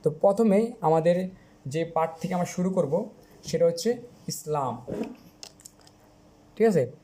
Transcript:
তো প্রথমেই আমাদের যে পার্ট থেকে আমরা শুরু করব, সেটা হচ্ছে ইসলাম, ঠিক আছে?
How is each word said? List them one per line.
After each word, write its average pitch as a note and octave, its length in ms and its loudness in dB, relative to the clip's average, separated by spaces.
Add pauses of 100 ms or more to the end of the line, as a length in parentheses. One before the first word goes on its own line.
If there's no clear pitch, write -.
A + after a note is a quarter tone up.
তো D#3 80 0
প্রথমেই G3+ 600 2 (100)
আমাদের E3+ 480 2 (380)
যে D#3+ 180 -2
পার্ট D#3+ 260 0 (100)
থেকে F#3 120 -4
আমরা F3+ 120 0
শুরু F3+ 240 -2
করব, F3+ 400 0 (340)
সেটা E3+ 220 0
হচ্ছে G#3+ 320 0 (300)
ইসলাম, C3 580 -4 (1700)
ঠিক A3 100 4
আছে? D3+ 240 2 (120)